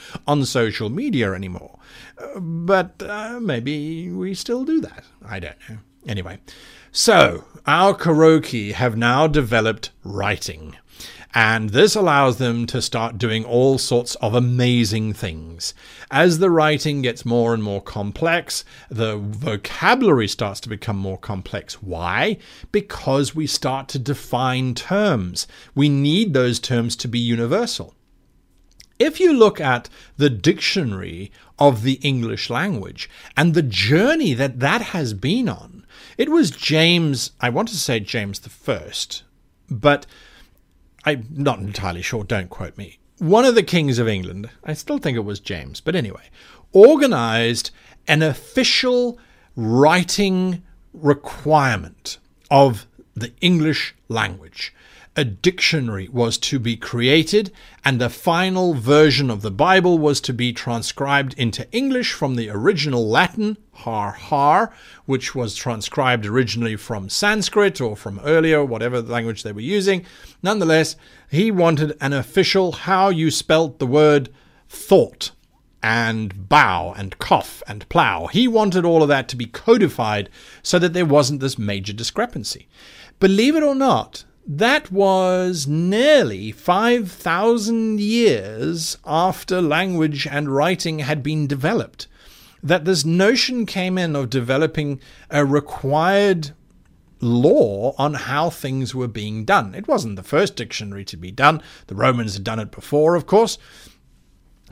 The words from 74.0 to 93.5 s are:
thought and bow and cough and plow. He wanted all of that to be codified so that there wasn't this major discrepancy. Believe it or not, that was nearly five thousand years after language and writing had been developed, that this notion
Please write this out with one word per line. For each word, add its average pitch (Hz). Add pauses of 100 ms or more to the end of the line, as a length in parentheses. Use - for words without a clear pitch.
thought - (500)
and 110
bow 92
and 98
cough -
and 104
plow. 95
He 247
wanted 202
all 165
of 143
that 131
to 131
be 120
codified 117 (320)
so -
that 170
there 180
wasn't 143
this 131
major 101
discrepancy. 120 (540)
Believe 208
it 311
or 285
not, 262 (200)
that 233
was 185
nearly 170
five 208
thousand 220
years 160
after 180
language 156
and 143
writing 160
had 147
been 151
developed, 147 (520)
that 156
this 170
notion 214